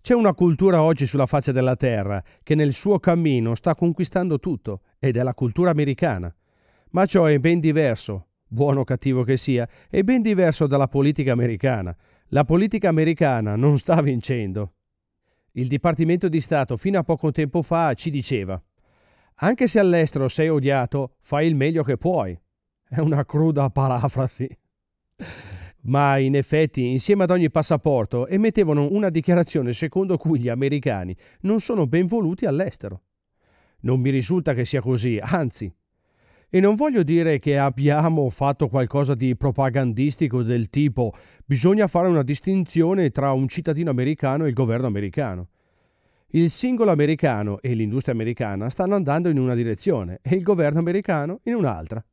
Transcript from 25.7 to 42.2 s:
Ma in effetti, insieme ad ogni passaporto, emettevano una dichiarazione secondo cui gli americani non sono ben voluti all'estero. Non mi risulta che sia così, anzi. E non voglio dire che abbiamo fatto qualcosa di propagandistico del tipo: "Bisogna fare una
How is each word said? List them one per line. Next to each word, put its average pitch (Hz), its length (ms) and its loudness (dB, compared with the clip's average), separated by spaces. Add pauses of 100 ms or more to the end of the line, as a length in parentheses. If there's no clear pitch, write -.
Ma 139 360 2
in 135 160 2
effetti, 143 520 0
insieme 160 360 0
ad 175 80 2
ogni 180 200 2
passaporto, 135 760 0
emettevano 170 640 2
una 202 180 0
dichiarazione 160 640 0
secondo 180 440 -2
cui 156 220 0
gli 120 100 -2
americani 120 680 -2 (240)
non 208 200 0
sono 196 260 -2
ben 165 200 0
voluti 185 400 -2
all'estero. 143 580 -4 (760)
Non 127 200 0
mi 131 100 0
risulta 135 440 0
che 123 100 -2
sia 127 180 -4
così, 120 400 -2
anzi. 127 500 -4 (800)
E 185 100 2
non 202 160 4
voglio 254 260 0
dire 160 360 2
che 143 200 0
abbiamo 143 720 2
fatto 139 380 -2
qualcosa 135 460 0
di 127 220 -2
propagandistico 131 1040 -2
del 117 280 -2
tipo: 127 420 0 (320)
"Bisogna 180 420 2
fare 180 220 2
una 160 140 4